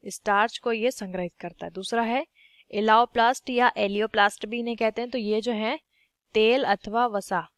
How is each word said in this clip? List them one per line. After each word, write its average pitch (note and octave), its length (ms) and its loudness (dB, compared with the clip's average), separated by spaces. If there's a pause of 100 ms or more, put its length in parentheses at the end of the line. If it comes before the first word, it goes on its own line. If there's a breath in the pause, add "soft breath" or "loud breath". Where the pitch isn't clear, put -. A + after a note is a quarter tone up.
स्टार्च G#3 500 0
को A#3+ 140 -4
ये A3+ 200 -2
संग्रहित F#3 480 -8
करता F3 260 -12
है। E3+ 60 -10
दूसरा F#3+ 300 -4
है A#3+ 240 -2 (500 soft breath)
eloplast A3+ 760 4
या B3 240 2
alioplast G#3 720 0
भी A3+ 140 -6
इन्हें A#3 180 -6
कहते A3+ 240 -2
हैं, A#3+ 100 -6
तो C4 60 -4
ये G#3+ 240 0
जो A#3 100 -4
है A3+ 280 -2 (540)
तेल A#3 300 4
अथवा G#3+ 420 0
वसा G3 420 -4 (100)